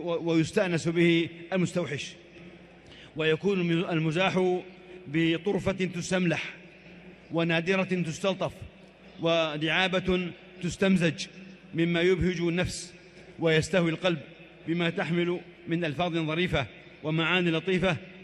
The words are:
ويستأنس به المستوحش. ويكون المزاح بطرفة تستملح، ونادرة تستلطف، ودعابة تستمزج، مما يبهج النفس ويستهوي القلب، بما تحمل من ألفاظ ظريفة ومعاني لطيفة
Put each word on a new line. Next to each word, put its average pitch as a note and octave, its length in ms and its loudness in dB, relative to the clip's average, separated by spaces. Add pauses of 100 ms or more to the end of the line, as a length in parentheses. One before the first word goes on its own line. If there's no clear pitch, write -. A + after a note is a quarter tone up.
(220)
ويستأنس E3 680 2
به E3+ 400 4 (240)
المستوحش. E3+ 600 -2 (1040)
ويكون E3 540 2
المزاح F3+ 920 2 (460)
بطرفة E3 640 0
تستملح، F3 840 -2 (800)
ونادرة E3+ 500 2
تستلطف، F#3 680 -2 (680)
ودعابة E3+ 1080 0 (320)
تستمزج، F3+ 640 2 (480)
مما E3+ 260 2
يبهج F3 400 2
النفس E3+ 540 -2 (440)
ويستهوي E3 520 2
القلب، E3 280 0 (500)
بما E3+ 220 0
تحمل F3 500 -2 (280)
من E3+ 160 -2
ألفاظ E3 340 -2
ظريفة D#3+ 480 0 (360)
ومعاني E3 480 2
لطيفة E3+ 460 2 (280)